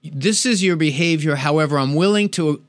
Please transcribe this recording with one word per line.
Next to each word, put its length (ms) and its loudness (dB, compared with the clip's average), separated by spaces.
"This 420 -2
is 180 0
your 140 2
behavior. 600 0
However, 420 0
I'm 160 0
willing 360 2
to 380 -2